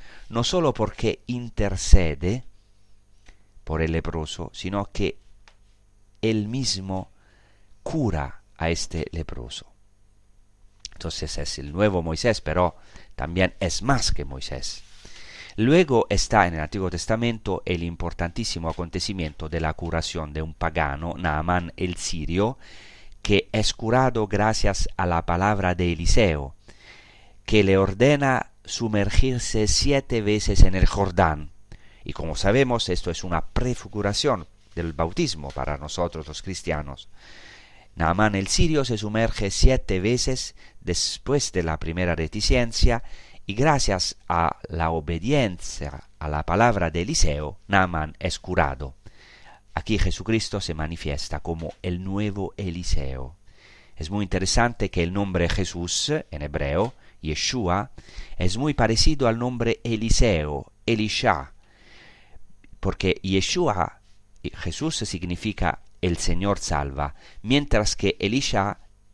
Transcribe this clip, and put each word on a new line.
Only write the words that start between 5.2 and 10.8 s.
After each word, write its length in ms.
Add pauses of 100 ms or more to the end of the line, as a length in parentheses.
él 260
mismo 640 (720)
cura 580 (140)
a 140
este 420
leproso. 540 (1300)